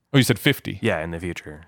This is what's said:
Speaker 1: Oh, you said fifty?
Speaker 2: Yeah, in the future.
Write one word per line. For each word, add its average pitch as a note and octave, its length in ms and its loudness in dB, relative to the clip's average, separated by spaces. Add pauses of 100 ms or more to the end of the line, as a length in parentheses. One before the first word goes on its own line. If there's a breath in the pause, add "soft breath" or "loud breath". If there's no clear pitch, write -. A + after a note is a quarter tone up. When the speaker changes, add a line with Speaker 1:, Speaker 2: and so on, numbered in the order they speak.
(120)
Speaker 1:
Oh, C#3+ 60 6
you B2+ 60 8
said - 160 2
fifty? F#2+ 420 0
Speaker 2:
Yeah, F#2 220 0
in E2+ 80 -6
the E2+ 80 -6
future. E2 480 -10